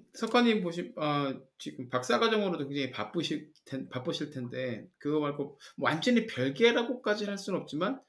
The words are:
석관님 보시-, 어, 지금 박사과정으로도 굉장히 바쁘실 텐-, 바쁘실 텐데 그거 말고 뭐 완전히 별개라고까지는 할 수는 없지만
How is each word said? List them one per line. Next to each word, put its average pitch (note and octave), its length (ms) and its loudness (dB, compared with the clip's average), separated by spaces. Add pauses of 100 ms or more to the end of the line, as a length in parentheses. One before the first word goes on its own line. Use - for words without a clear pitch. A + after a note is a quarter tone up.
(160)
석관님 A3+ 480 4
보시-, E3+ 340 -6
어, C#3+ 440 0 (180)
지금 - 300 -10
박사과정으로도 G3+ 800 2
굉장히 C#3 220 -2
바쁘실 - 640 -4 (120)
텐-, - 240 -8
바쁘실 D3 420 -4
텐데 B2 560 -6 (120)
그거 D3+ 220 0
말고 C#3+ 380 -4 (180)
뭐 - 120 2
완전히 A3 380 4
별개라고까지는 G#3+ 1040 2
할 G3+ 80 -4
수는 F#3+ 220 -4
없지만 F#3+ 480 -2